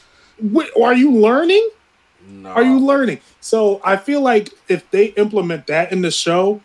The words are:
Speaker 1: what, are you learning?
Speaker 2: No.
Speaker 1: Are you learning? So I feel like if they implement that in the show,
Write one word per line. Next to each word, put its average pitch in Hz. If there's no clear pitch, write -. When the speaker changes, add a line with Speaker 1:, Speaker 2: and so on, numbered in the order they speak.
Speaker 1:
what, 220
are 240
you 262
learning? 320
Speaker 2:
No. 196
Speaker 1:
Are 233
you 262
learning? 277
So 208
I 196
feel 285
like 233
if 180
they 202
implement 190
that 165
in 185
the 170
show, 185